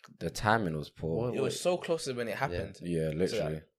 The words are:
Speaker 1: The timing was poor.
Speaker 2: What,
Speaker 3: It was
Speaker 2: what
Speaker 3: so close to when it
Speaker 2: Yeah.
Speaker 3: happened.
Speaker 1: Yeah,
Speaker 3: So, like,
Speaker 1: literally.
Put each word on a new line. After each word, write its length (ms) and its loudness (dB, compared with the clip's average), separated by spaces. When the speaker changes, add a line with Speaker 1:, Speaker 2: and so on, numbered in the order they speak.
Speaker 1:
The 120 -2
timing 460 2
was 120 -6
poor. 280 -2
Speaker 2:
What, 180 0
Speaker 3:
It 60 0
was 140 2
Speaker 2:
what 40 -6
Speaker 3:
so 180 2
close 280 -2
to 80 -4
when 140 -4
it 40 -4
Speaker 2:
Yeah. 60 -4
Speaker 3:
happened. 440 -4
Speaker 1:
Yeah, 200 0
Speaker 3:
So, 80 2
like, 80 -2
Speaker 1:
literally. 440 0